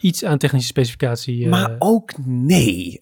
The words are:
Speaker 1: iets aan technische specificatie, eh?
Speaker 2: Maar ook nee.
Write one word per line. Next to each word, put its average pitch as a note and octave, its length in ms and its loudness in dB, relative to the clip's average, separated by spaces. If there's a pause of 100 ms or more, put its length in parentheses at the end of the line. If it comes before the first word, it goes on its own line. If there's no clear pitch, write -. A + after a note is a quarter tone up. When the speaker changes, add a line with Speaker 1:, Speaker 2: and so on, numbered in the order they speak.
Speaker 1:
iets F3 240 0
aan D3+ 120 0
technische C3 300 0
specificatie, A#2+ 760 -2
eh? - 60 2
Speaker 2:
Maar F3+ 300 0
ook A3 320 2 (140)
nee. B2 760 0